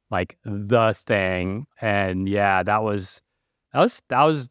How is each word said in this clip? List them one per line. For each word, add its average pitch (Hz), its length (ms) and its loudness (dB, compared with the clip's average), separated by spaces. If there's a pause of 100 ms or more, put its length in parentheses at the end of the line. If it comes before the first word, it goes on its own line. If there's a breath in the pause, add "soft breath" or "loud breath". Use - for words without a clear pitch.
(100)
like, 92 340 -2
the 110 500 2
thing. 95 720 -2 (140)
And 95 480 -2
yeah, 98 360 0
that 107 180 0
was, 104 400 -6 (500)
that 135 60 -2
was, 220 300 0
that 131 160 4
was, 147 260 0